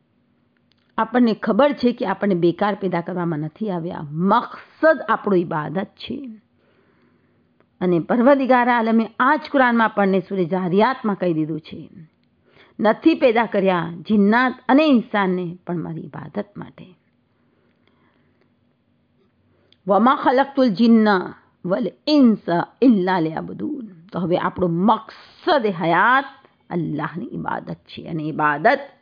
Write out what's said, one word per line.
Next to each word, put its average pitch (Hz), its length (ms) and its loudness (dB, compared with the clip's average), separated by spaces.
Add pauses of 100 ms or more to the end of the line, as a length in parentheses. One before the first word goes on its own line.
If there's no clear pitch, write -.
(960)
આપણને 226 360 2
ખબર 226 380 2
છે 247 200 0
કે - 140 -6
આપણને 190 300 -2
બેકાર 175 400 0
પેદા 185 260 -4
કરવામાં 170 380 -4
નથી 156 300 -8
આવ્યા. 175 300 -6 (120)
મકસદ 233 1000 0
આપણો 202 260 0
ઇબાદત 160 500 -4
છે. 262 440 -14 (1500)
અને 180 180 2
પરવરદિગાર 247 720 2
આલમે 226 400 0 (100)
આ 269 160 2
જ 294 40 -4 (120)
કુરાનમાં 240 340 2
આપણને 196 340 2
સૂરે 185 260 -4
જારિયાતમાં 190 720 0
કહી 180 180 -2
દીધું 156 280 -4
છે, - 280 -18 (880)
નથી 220 360 2
પેદા 240 300 2
કર્યા 180 480 0 (160)
જિન્નાત 220 440 2 (140)
અને 277 180 4
ઇન્સાનને 185 720 0 (100)
પણ 175 100 -4
મારી 160 240 -8
ઇબાદત 147 560 -12
માટે. - 400 -20 (3000)
વમા 220 280 4
ખલકતુલ 262 540 0
જિન્ના 214 640 4 (320)
વલ 190 220 -2 (200)
ઇન્સા 226 600 2 (140)
ઇલ્લા 190 380 4
લિયાબુદૂન. 180 800 -8 (120)
તો 175 80 -6
હવે 175 180 0
આપણો 185 300 -4
મકસદ 220 1000 -2
એ 208 40 0
હયાત 202 560 2 (440)
અલ્લાહની 156 640 -6
ઇબાદત - 420 -8
છે. - 340 -18
અને 160 160 -8
ઇબાદત 151 560 0 (220)